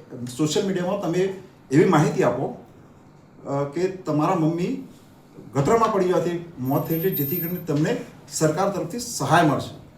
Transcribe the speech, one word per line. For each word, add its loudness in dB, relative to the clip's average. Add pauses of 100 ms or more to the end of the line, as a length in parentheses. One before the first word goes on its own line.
(260)
સોશિયલ 0
મીડિયામાં -2
તમે 0 (360)
એવી 6
માહિતી 4
આપો, -2 (800)
અ, -2
કે -2
તમારા 0
મમ્મી 0 (680)
ગટરમાં 4
પડી 2
જવાથી 0
મોત -2
થઈ -2
છે, 0
જેથી -2
કરીને -6
તમને 0 (280)
સરકાર 0
તરફથી -6
સહાય 2
મળશે. 0 (140)